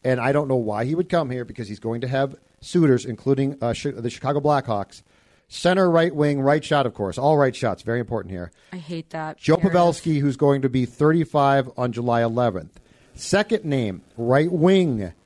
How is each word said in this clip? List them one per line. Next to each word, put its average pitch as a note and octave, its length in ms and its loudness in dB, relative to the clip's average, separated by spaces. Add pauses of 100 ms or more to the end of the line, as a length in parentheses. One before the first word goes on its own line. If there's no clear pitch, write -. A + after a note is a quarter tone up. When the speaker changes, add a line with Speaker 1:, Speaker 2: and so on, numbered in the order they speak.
Speaker 1:
and B2+ 160 0
I B2+ 120 0
don't C#3+ 160 0
know C3 80 0
why A2 300 -2
he D3 100 -2
would F3 140 -2
come D#3+ 200 0
here B2 160 -6
because A2+ 220 -12
he's G#2 120 -12
going A2+ 220 -6
to B2+ 60 -4
have C3+ 280 -2 (240)
suitors, D3+ 460 4
including, C3+ 560 -2
uh, A#2 180 -2
Chi-, D3 120 -6
the A#2 180 -8
Chicago C#3 300 -4
Blackhawks. B2+ 640 -2 (480)
Center, F3+ 380 2
right E3 240 2
wing, D3 280 0
right D3 220 2
shot, C#3+ 220 0
of A2 80 -4
course. F#2+ 240 -6
All C#3+ 180 2
right C3+ 200 2
shots, G#2 260 -4
very A#2 180 -4
important G2+ 320 -6
here. F2 200 -10 (200)
Speaker 2:
I F#3 60 -12
hate E3 340 -12
that. D#3 260 -10
Speaker 1:
Joe - 180 2
Speaker 2:
There D#3+ 100 2
it F#3+ 40 2
is. E3+ 40 0
Speaker 1:
Pavelski, E3 460 2
who's C#3 180 0
going C#3 240 2
to C3+ 80 0
be B2 160 0
thirty-five C#3 920 2
on B2 160 -2
July A#2 300 0
eleventh. A2+ 580 -2 (360)
Second G#3 500 -2
name, A#2+ 380 -4 (120)
right C3 360 2
wing, D#3+ 600 2 (140)